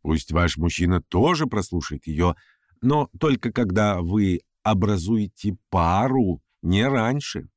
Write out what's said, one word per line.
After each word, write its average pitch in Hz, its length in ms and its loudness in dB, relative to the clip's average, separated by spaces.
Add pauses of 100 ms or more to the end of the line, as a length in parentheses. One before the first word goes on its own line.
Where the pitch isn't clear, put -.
Пусть 78 320 -2
ваш 85 240 2
мужчина 85 440 0
тоже 147 460 2
прослушает 87 600 -6
её, 82 280 0 (460)
но 143 280 2 (120)
только 127 320 0
когда 104 480 0
вы 92 400 0 (240)
образуете 101 920 0 (140)
пару, 95 720 0 (220)
не 95 240 0
раньше. 135 720 -2